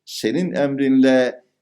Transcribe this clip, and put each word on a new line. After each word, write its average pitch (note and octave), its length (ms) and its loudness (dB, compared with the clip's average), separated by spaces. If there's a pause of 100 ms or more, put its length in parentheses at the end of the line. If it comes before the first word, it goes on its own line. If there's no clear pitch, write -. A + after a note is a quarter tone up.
senin D3+ 480 -4
emrinle C3 920 0 (200)